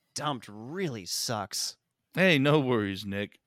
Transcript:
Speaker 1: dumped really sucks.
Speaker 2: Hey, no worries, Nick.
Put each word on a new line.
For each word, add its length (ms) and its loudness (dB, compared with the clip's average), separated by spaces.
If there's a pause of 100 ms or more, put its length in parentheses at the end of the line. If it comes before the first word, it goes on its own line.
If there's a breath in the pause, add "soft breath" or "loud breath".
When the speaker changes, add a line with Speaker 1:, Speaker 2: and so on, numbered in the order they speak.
(140)
Speaker 1:
dumped 340 -4
really 580 -8
sucks. 680 -4 (380)
Speaker 2:
Hey, 240 6
no 220 6
worries, 440 0
Nick. 420 -6